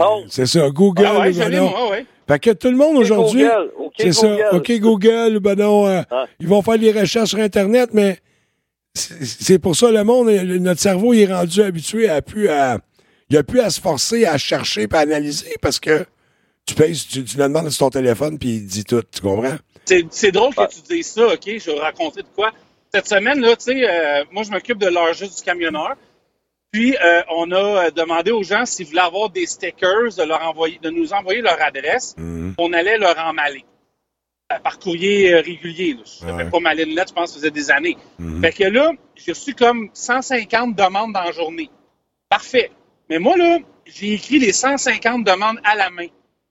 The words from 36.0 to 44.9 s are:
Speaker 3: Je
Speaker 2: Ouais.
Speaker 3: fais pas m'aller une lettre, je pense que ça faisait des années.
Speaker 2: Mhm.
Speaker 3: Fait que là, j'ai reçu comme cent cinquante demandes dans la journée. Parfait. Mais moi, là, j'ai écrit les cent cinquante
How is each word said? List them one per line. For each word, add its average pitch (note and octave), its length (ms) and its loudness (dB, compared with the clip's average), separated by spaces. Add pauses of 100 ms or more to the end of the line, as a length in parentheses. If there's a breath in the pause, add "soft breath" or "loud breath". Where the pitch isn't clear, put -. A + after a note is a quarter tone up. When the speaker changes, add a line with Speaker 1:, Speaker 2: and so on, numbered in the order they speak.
Speaker 3:
Je E2+ 40 -14
Speaker 2:
Ouais. E2+ 180 -8
Speaker 3:
fais - 60 -8
pas F3 100 -2
m'aller D#3+ 240 0
une D#3 120 -6
lettre, F#3 140 -4
je - 40 -20
pense F3 120 -4
que E3+ 80 -8
ça - 60 -20
faisait D3+ 120 -4
des D3 200 -4
années. D3+ 260 -2 (220 soft breath)
Speaker 2:
Mhm. E2 220 -8
Speaker 3:
Fait E3 120 0
que G3 100 -2
là, B3+ 280 2 (240)
j'ai - 180 -10
reçu B3 200 -10
comme A#3 400 0
cent B3+ 280 -4
cinquante A#3 540 -4
demandes G3 380 0
dans F#3 100 -4
la E3+ 80 -6
journée. D#3+ 380 -8 (600)
Parfait. G#3 420 -2 (380)
Mais D#3+ 100 -2
moi, C#4 180 2
là, E4+ 220 4 (260)
j'ai G#3 280 -8
écrit B3 260 0
les G#3+ 140 4
cent C4+ 240 0
cinquante A#3 480 -2